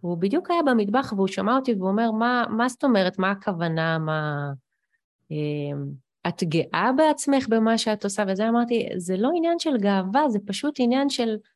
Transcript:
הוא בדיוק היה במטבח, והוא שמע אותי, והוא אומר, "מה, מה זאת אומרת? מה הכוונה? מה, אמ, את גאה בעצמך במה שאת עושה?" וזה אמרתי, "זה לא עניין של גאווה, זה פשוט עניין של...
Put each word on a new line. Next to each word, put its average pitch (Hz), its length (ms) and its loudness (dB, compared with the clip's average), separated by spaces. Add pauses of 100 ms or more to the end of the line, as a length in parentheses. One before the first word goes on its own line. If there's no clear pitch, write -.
הוא 175 160 -4
בדיוק 226 340 0
היה 339 120 2
במטבח, 240 520 2
והוא 190 120 2
שמע 196 280 0
אותי, 262 180 0
והוא 185 160 0
אומר, 220 220 2
"מה, 233 380 0
מה 233 200 0
זאת - 140 -6
אומרת? 196 360 2
מה 190 120 2
הכוונה? 165 680 -2
מה, 151 520 -2 (800)
אמ, 147 540 -4 (420)
את 175 160 -4
גאה 165 540 0
בעצמך 285 520 2
במה 226 280 2
שאת 214 260 -2
עושה?" 202 240 -2
וזה 196 220 0
אמרתי, 233 480 0
"זה 180 200 -2
לא 233 180 2
עניין 339 240 0
של 302 180 0
גאווה, 202 520 2
זה 208 160 0
פשוט 285 340 -4
עניין 262 300 2
של... 226 280 -2 (180)